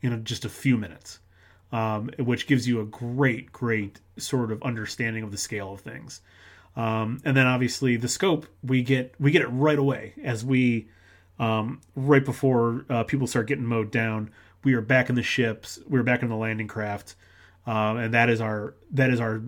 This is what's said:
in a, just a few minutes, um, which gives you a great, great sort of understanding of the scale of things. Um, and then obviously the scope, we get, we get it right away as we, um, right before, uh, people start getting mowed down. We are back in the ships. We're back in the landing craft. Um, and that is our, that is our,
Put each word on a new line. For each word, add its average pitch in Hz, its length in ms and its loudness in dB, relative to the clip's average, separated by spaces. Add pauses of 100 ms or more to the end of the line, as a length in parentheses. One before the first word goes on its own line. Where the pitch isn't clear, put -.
in 123 100 0
a, 117 60 -4
just 113 260 -8
a 117 40 -4
few 127 280 2
minutes, 95 440 -10 (520)
um, 110 460 -2
which 123 280 0
gives 127 200 2
you 120 140 2
a 107 40 -4
great, 120 680 -2
great 110 480 -4 (180)
sort 123 320 -2
of 110 120 -6
understanding 113 600 -6
of 107 80 -10
the 98 80 -10
scale 98 340 -8
of 98 80 -14
things. - 400 -16 (540)
Um, 110 500 -2
and 135 120 2
then 131 100 6
obviously 127 500 2
the 120 120 -2
scope, 165 380 0 (160)
we 127 200 2
get, 127 360 0
we 139 120 4
get 160 120 6
it 117 60 -2
right 143 300 2
away 135 440 -2
as 117 220 -4
we, 123 440 2 (500)
um, 110 420 -2 (140)
right 139 300 6
before, 123 680 0
uh, 117 140 0
people 135 220 -2
start 117 200 0
getting 127 180 -4
mowed 113 260 0
down. 110 400 -2 (340)
We 135 100 6
are 117 80 0
back 127 260 4
in 127 60 2
the 120 80 2
ships. - 640 -2
We're 127 160 2
back 123 200 2
in 123 60 -2
the 113 80 -2
landing 110 320 -4
craft. 104 460 -8 (520)
Um, 110 300 0
and 113 180 -2
that 117 140 6
is 117 120 4
our, 107 340 -4 (180)
that 131 180 4
is 120 100 2
our, 110 280 -2